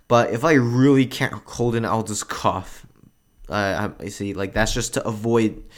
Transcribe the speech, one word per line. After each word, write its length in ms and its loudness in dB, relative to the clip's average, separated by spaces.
But 240 4
if 120 -4
I 100 4
really 540 4
can't 260 -4
hold 400 -4
it 60 0
in, 60 -2
I'll 180 0
just 260 -8
cough. 560 -4
Uh, 400 -2
I, 40 -14
I 60 -8
see, 260 -8
like, 180 -6
that's 200 0
just 200 -4
to 140 -4
avoid, 560 0